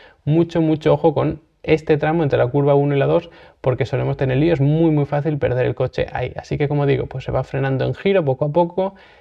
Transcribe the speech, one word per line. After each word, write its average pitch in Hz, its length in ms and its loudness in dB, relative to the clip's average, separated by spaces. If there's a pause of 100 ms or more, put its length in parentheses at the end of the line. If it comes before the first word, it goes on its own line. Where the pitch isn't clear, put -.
(260)
mucho, 165 360 0
mucho 156 320 2
ojo 151 200 2
con 147 340 -2 (140)
este 156 360 0
tramo 156 260 0
entre 127 160 2
la 120 80 2
curva 143 260 2
uno 143 220 2
y - 20 2
la 139 80 2
dos, 160 240 0 (300)
porque 127 260 -2
solemos 127 300 -2
tener 131 220 -2
líos, 160 240 2
es 135 40 4
muy, 156 260 4
muy 147 140 2
fácil 147 320 -2
perder 123 280 0
el 123 100 -2
coche 127 380 -2
ahí. - 240 -6
Así - 200 -6
que, 143 120 -2
como 143 160 0
digo, 131 220 0
pues - 180 -10
se 127 80 -4
va 131 100 -2
frenando 135 420 -2
en 131 100 -2
giro 196 280 0
poco 139 220 0
a 147 80 -2
poco, 175 420 -2 (260)